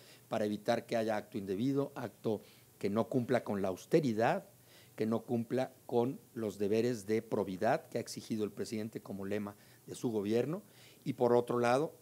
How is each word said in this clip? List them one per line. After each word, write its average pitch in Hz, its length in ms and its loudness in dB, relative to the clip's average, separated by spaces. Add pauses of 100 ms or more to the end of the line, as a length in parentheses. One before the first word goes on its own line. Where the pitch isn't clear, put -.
(280)
para 107 160 0
evitar 104 420 0
que 117 100 -2
haya 110 200 0
acto 104 220 -6
indebido, 123 560 0
acto 113 480 -4 (360)
que 101 120 0
no 110 180 2
cumpla 120 360 0
con 101 180 -2
la 98 60 0
austeridad, 131 800 2 (500)
que 110 100 -2
no 110 180 0
cumpla 123 480 -2 (140)
con 120 340 0 (140)
los 107 240 -4
deberes 110 480 2
de 110 140 2
probidad 104 680 0
que - 100 -6
ha - 20 -4
exigido 107 440 -4
el 101 80 -2
presidente 107 480 -6
como 98 260 -8
lema 104 300 -4 (300)
de - 80 -14
su 127 160 -4
gobierno. 113 520 0 (420)
Y 135 100 -2
por 120 200 4
otro 120 240 4
lado, 123 440 2